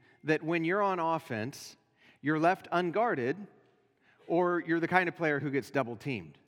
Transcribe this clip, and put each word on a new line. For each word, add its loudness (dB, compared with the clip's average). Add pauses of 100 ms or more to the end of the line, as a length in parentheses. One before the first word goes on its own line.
(260)
that 2
when 0
you're 2
on 2
offense, -4 (460)
you're 0
left 2
unguarded, 0 (920)
or 2
you're 0
the 0
kind 4
of -10
player 2
who -2
gets -2
double 0
teamed? -8 (100)